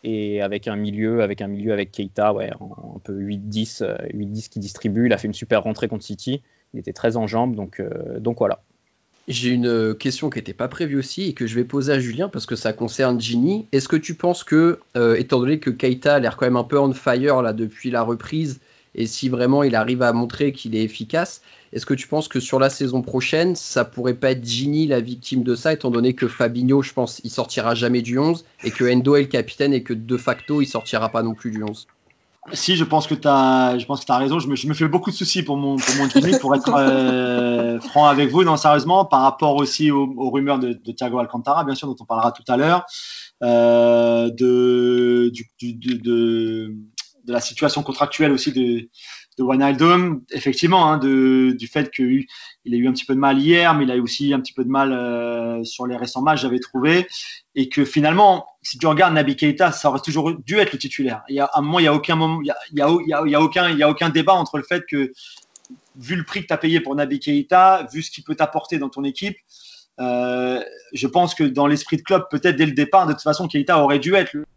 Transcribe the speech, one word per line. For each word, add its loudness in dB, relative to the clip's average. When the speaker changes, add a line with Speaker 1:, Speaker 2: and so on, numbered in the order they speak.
Speaker 1:
Et -4
avec -4
un -6
milieu, -2
avec -2
un -6
milieu -4
avec -4
Keita, -2
ouais, -6
en, -18
un -16
peu -12
huit -8
dix, -6
euh, -6
huit -8
dix -10
qui -12
distribue. -2
Il 4
a 2
fait -8
une -6
super -2
rentrée -4
contre -10
City. -8
Il -12
était -12
très -2
en -4
jambes, -2
donc, -10
euh, -10
donc -4
voilà. 0
Speaker 2:
J'ai -4
une, 2
euh, 0
question -6
qui -8
était -12
pas -6
prévue -4
aussi -6
et -4
que -6
je -6
vais 0
poser -4
à 2
Julien -6
parce -10
que -8
ça -4
concerne -2
Gini. -2
Est-ce 0
que 2
tu -6
penses -4
que, 2
euh, 4
étant 0
donné 0
que -2
Keita 0
a 4
l'air -2
quand 0
même 2
un 2
peu 0
on 2
fire 2
là, 0
depuis -6
la 0
reprise, -4
et -2
si -6
vraiment 2
il 2
arrive 0
à 4
montrer -2
qu'il -10
est 0
efficace, -6
est-ce -10
que 0
tu -6
penses -2
que -4
sur -2
la 4
saison -2
prochaine, 0
ça -2
pourrait -4
pas 0
être -4
Gini -2
la 2
victime -4
de 0
ça, 0
étant -2
donné 2
que -2
Fabinho, 0
je -8
pense, -4
il -10
sortira -2
jamais 0
du -4
onze 0
et -4
que 0
Endo 4
est 4
le 0
capitaine -2
et 0
que -6
de -4
facto, -2
il 2
sortira -4
pas -2
non -4
plus -10
du -8
onze. -10
Speaker 3:
Si, 0
je 2
pense 0
que -2
t'as, 4
je -6
pense -6
que -16
t'as 0
raison. 0
Je -6
me, -2
je -6
me -2
fais 0
beaucoup 0
de -8
soucis -2
pour -4
mon, -2
pour 0
mon 0
Gini, 4
pour 2
être, 0
euh, 2
<laughs> -10
franc 4
avec 4
vous. 6
Non, 4
sérieusement, 4
par 2
rapport 2
aussi 0
aux, 0
aux -4
rumeurs 0
de, -2
de -10
Thiago -4
Alcantara, -2
bien -4
sûr, -8
dont -8
on -20
parlera 0
tout -16
à 0
l'heure, 2
euh, 4
de, 2
du, -14
du, -8
de, -6
de, -2
de -6
la 0
situation -2
contractuelle 0
aussi 0
de, -2
de -2
Wijnaldum, 2
effectivement, 2
hein, 2
de, 4
du -12
fait -2
qu'il 0
a -2
eu 2
un 2
petit -6
peu -2
de 2
mal 4
hier, 4
mais 2
il 2
a 0
eu 2
aussi -2
un 0
petit -10
peu -4
de -2
mal, 2
euh, -4
sur -10
les -6
récents -6
matchs, 2
j'avais 0
trouvé, 0
et 0
que 0
finalement, 4
si -12
tu 2
regardes 4
Naby 2
Keita, 2
ça 0
aurait 0
toujours -2
dû -2
être 2
le -8
titulaire. -4
Il -6
y -2
a, 2
à 0
un 2
moment, 0
il 4
y 6
a 4
aucun 0
moment, 0
il -6
y -4
a, -4
il -4
y 2
a, 4
il 2
y 0
a, 0
il 2
y 2
a 4
aucun, 2
il 0
y 2
a 6
aucun 0
débat 2
entre 0
le -4
fait -4
que, -2
vu -8
le -4
prix -8
que -14
t'as 0
payé 2
pour -4
Naby -2
Keita, 4
vu -8
ce -12
qu'il -16
peut -6
t'apporter -2
dans -6
ton -8
équipe, -6
euh, -2
je -4
pense 2
que 2
dans 4
l'esprit 0
de -6
Klopp, 2
peut-être 2
dès 4
le 0
départ, 4
de 0
toute -4
façon, -2
Keita 2
aurait 4
dû 0
être 2
le -8